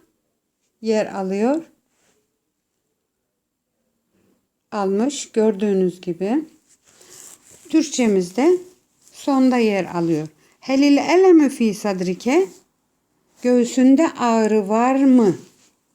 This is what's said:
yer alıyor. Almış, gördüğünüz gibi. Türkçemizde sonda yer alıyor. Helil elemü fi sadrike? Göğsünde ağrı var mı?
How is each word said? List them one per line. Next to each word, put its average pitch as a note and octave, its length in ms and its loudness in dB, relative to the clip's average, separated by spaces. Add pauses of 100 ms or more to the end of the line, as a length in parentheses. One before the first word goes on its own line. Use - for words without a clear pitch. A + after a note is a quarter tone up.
(800)
yer G#3+ 340 -2
alıyor. G3+ 500 -4 (3000)
Almış, G#3 600 -4
gördüğünüz G3 680 -2
gibi. F#3+ 440 -6 (1200)
Türkçemizde A#3+ 920 0 (540)
sonda C4 440 0
yer G3+ 380 -2
alıyor. E3 340 -2 (320)
Helil C#4 360 2
elemü E4 520 4
fi A3 260 -2
sadrike? G3+ 720 -2 (960)
Göğsünde B3+ 680 2
ağrı A3 560 0
var B3+ 360 0
mı? A#3+ 320 4 (580)